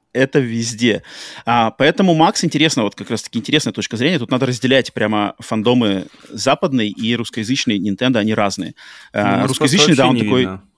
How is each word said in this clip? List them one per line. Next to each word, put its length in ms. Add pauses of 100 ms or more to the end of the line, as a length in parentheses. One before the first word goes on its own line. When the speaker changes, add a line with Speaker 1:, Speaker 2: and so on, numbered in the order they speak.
(140)
Speaker 1:
это 240
везде. 640 (420)
А, 280
поэтому 420
Макс, 280
интересно, 420
вот 100
как 160
раз-таки 280
интересная 360
точка 240
зрения. 200
Тут 120
надо 160
разделять 480
прямо 440
фандомы 680 (240)
западный 580
и 280
русскоязычный 640
Nintendo, 380
они 160
разные. 420 (380)
А, 120
Speaker 2:
Ну, 40
у 120
нас 80
Speaker 1:
русскоязычный, 400
Speaker 2:
просто 140
Speaker 1:
да, 60
он 60
Speaker 2:
вообще 100
не 60
Speaker 1:
такой 100
Speaker 2:
видно. 220 (160)